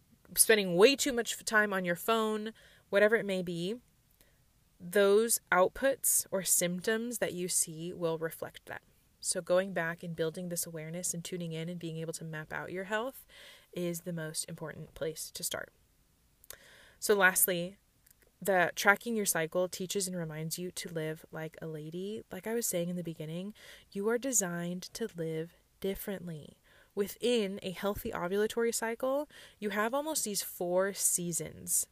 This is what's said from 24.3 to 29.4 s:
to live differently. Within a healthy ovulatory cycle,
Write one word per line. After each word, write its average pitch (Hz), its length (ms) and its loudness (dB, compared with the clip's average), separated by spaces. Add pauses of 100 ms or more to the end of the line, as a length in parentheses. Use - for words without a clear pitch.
to 226 220 -4
live 160 380 -6 (260)
differently. 180 760 -6 (380)
Within 202 680 0
a 190 80 -6
healthy 202 400 -4
ovulatory 214 640 0
cycle, 262 540 -2 (320)